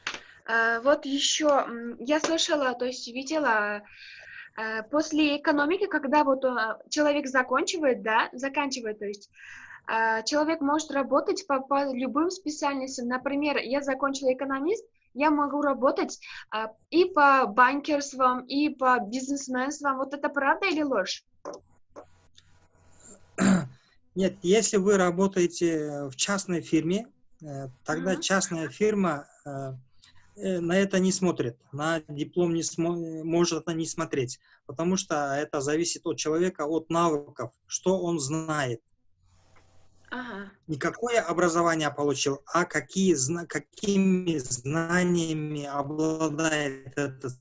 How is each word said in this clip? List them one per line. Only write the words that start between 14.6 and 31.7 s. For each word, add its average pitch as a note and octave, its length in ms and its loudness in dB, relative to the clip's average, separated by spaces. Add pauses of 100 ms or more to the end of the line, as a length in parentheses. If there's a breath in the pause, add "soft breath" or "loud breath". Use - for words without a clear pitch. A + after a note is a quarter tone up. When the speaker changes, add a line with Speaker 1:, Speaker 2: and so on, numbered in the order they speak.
Speaker 1:
я D4 160 2
могу C#4+ 320 0
работать, C#4 580 0 (360 loud breath)
э, A3 120 -4 (220)
и F4+ 160 6
по C#4 400 6
банкерствам, B3+ 1000 2
и C#4+ 240 0
по B3+ 300 2
бизнесменствам. C4 1000 -4
Вот C4+ 160 -4
это C#4+ 140 -2
правда C#4+ 400 0
или D#4 140 0
ложь? A#3 420 -2 (2250)
Speaker 2:
<clears throat> - 760 0
Нет, F#3 280 0
если G#3 360 4
вы G3 180 4
работаете E3+ 1120 0
в C3+ 80 -14
частной F#3 460 -2
фирме, E3+ 440 0 (360)
э, C#3 260 -10 (160)
тогда E3+ 300 -2
Speaker 1:
Мгм. - 80 -4
Speaker 2:
частная F3 460 0
фирма, F#3+ 580 0 (200)
э, C#3 260 -8 (640 soft breath)
э, F#3+ 240 -2
на E3+ 180 0
это G3 220 2
не F#3 120 4
смотрит, D#3 460 0 (140)